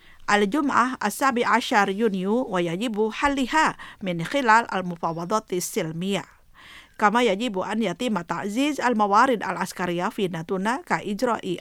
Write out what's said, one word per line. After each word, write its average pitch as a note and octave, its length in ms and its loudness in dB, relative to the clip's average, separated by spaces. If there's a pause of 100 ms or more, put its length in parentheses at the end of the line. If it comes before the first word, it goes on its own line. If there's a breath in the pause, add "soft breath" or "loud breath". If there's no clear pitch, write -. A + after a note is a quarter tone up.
(300 soft breath)
الجمعة A#3+ 720 2
السابع A#3 440 0
عشر G#3+ 400 4
يونيو G3+ 600 0
ويجب G3+ 640 0
حلها C#4 640 0 (260 loud breath)
من F3 220 -4
خلال A#3 500 4
المفاوضات F3 800 -2
السلمية. F3 720 -4 (760 loud breath)
كما G#3+ 240 4
يجب G#3 360 0
أن G#3 240 -2
يتم G3+ 380 -2
تعزيز G#3 600 -2
الموارد G#3+ 600 4
العسكرية F3+ 680 -4
في G#3+ 200 -2
ناتونا F#3+ 580 -4
كإجراء G3+ 760 -2